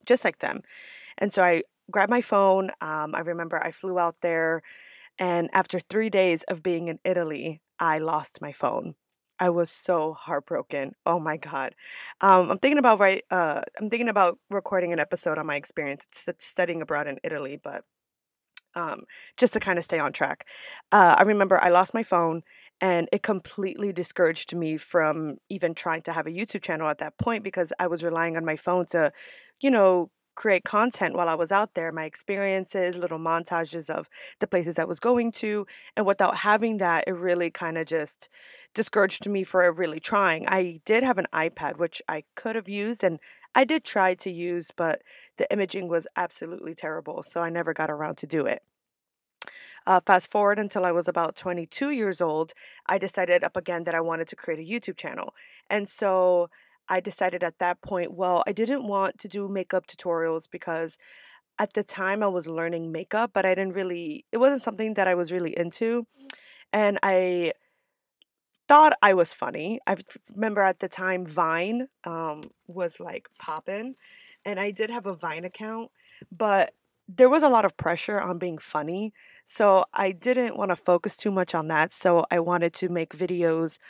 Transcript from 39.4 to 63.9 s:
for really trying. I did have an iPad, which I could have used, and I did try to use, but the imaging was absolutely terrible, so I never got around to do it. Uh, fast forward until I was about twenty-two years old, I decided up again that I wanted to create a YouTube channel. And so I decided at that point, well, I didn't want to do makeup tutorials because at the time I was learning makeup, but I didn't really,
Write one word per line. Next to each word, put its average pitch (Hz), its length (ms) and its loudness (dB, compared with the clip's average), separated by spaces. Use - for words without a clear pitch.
for 180 260 4
really 160 300 -4
trying. 180 440 2
I 180 380 0
did 233 220 2
have 254 120 2
an 190 140 0
iPad, 160 460 -2
which 165 320 -4
I 156 160 -6
could 220 220 -6
have 208 100 -8
used, 202 340 -6
and 170 200 0
I 262 80 6
did 311 220 0
try 185 300 2
to - 140 -10
use, 175 460 -6
but 165 260 -2
the - 160 -2
imaging 190 340 -4
was 170 180 -2
absolutely 170 560 -8
terrible, 156 500 -10
so - 180 -6
I 170 80 -2
never 165 240 -2
got 156 160 -2
around 151 280 -6
to 156 100 -12
do 151 180 -2
it. - 160 -2
Uh, 185 180 8
fast 185 240 6
forward 208 300 2
until 208 240 -2
I 180 80 2
was 170 160 0
about 170 300 -2
twenty-two 175 540 -4
years 214 280 -2
old, 160 320 -2
I 185 100 2
decided 180 440 0
up - 140 -4
again 170 300 -6
that 170 100 -2
I 165 60 0
wanted 165 260 -4
to - 80 -12
create 160 240 -6
a 160 100 -14
YouTube 220 280 -8
channel. - 360 -10
And 202 180 -2
so 185 640 2
I 185 120 0
decided 180 440 -4
at 165 140 -4
that 175 240 -2
point, 180 300 -4
well, 180 340 2
I 208 60 -2
didn't 233 320 -2
want 196 340 -2
to - 100 -14
do 202 220 -8
makeup 190 380 -2
tutorials 165 600 -4
because 165 520 -8
at 208 160 -2
the 208 100 -2
time 196 380 -2
I 208 60 2
was 180 200 -2
learning 165 440 -4
makeup, 202 420 -2
but 196 100 2
I 185 120 2
didn't 190 180 -2
really, 175 580 -6